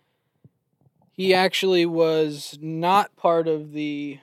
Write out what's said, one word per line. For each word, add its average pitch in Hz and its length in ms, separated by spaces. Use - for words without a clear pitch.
he 185 220
actually 185 500
was 160 760
not 165 560
part 170 300
of 151 260
the, 147 500